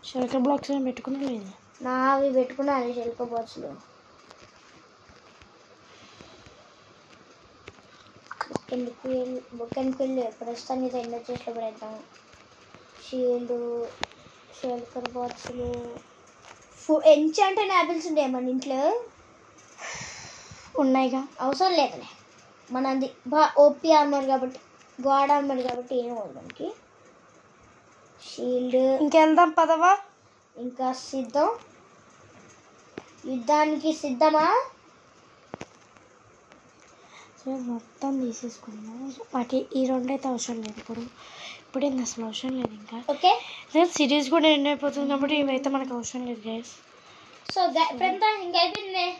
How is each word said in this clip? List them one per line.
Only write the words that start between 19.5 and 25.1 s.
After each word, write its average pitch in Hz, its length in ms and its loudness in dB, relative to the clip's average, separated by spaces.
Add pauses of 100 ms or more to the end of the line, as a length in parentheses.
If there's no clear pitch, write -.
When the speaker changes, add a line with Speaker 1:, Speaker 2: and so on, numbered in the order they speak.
Speaker 1:
ఉన్నాయిగా. 262 480 2 (140)
Speaker 2:
అవసరం 277 300 2
లేదులే, 285 320 0 (680)
మనది 269 400 -2 (160)
బా 302 300 4
ఓపీ 294 340 6
ఆర్మర్ 285 340 6
కాబట్టి, 262 340 0 (480)
గాడ్ 277 240 4